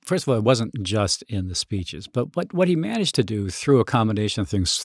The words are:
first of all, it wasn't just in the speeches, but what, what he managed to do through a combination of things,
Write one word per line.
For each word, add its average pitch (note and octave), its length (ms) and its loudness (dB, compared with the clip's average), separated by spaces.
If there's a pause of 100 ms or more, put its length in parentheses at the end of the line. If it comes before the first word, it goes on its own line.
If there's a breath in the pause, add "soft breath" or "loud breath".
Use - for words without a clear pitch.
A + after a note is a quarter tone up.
first F#3 180 0
of - 60 -2
all, B2 80 4
it A2 60 0
wasn't A2+ 380 2
just G2 420 0
in F#2+ 260 -4
the F2+ 60 -8
speeches, - 520 -6
but - 280 -4
what, F3 180 -4
what F3+ 160 2
he F3 80 2
managed G3+ 380 -2
to B2+ 100 4
do G2+ 240 -4
through C3 320 4
a A2 40 4
combination G#2+ 560 0
of G2 60 -2
things, F#2+ 380 0